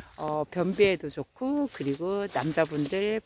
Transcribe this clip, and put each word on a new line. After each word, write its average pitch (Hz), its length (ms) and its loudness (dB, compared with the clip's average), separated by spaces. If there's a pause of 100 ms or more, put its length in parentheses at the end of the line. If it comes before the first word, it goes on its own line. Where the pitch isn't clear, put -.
(160)
어, 151 340 -2
변비에도 180 580 2
좋고, 269 640 -2
그리고 175 600 -2
남자분들 160 920 0